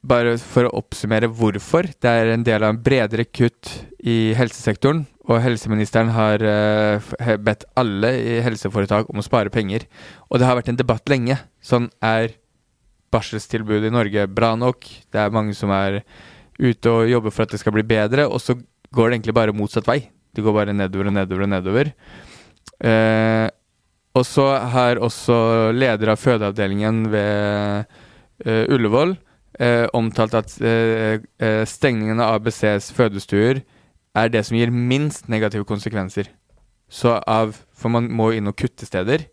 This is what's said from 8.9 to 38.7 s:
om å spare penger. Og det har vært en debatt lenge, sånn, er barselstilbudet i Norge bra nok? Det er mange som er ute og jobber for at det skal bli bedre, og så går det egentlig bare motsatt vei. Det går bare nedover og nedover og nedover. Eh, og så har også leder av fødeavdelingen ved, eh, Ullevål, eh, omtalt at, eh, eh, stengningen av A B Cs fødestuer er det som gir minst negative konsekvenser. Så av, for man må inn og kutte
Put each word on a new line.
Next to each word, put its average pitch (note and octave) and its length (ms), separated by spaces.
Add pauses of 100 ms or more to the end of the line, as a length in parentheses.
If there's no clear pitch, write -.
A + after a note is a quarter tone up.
om G2+ 120
å - 40
spare G#2+ 280
penger. G#2+ 320 (440)
Og - 120
det B2+ 40
har B2+ 120
vært A#2+ 120
en A#2+ 120
debatt B2 280
lenge, C3 280 (240)
sånn, A#2+ 280 (120)
er A2+ 320 (800)
barselstilbudet G#2+ 760
i A2+ 40
Norge G#2 340
bra A2+ 280
nok? B2 300 (260)
Det G#2+ 100
er G#2 120
mange G#2+ 240
som G2+ 140
er G2 300 (580)
ute A#2 300
og A2+ 200
jobber A2+ 240
for A2+ 120
at - 80
det G#2+ 80
skal G#2+ 120
bli G#2+ 120
bedre, A2+ 440
og - 120
så - 120 (400)
går A#2 160
det B2 80
egentlig A2 200
bare A2 160
motsatt G#2 340
vei. C3 220 (240)
Det G#2+ 100
går G#2+ 100
bare G#2 200
nedover G2 340
og G2+ 60
nedover F#2+ 320
og G2+ 80
nedover. G2+ 400 (880)
Eh, A2 680 (680)
og B2 80
så C3+ 220 (260)
har B2 240
også A2+ 800
leder A2 320
av G#2+ 100
fødeavdelingen G#2+ 840 (100)
ved, G#2 720 (580)
eh, A2 300
Ullevål, B2+ 400 (460)
eh, A#2+ 340
omtalt A2+ 400
at, A2 280
eh, A2+ 580 (200)
eh, A2 260
stengningen A2 540
av A2+ 160
A G#2+ 40
B A2+ 100
Cs G#2 420
fødestuer A2 720 (540)
er A2 140
det A2+ 160
som A2+ 120
gir A#2 140
minst B2+ 580
negative A2 340
konsekvenser. G2+ 640 (640)
Så A#2 380
av, A2 280 (160)
for - 180
man A#2 200
må A2+ 260
inn G#2 120
og G2+ 100
kutte - 280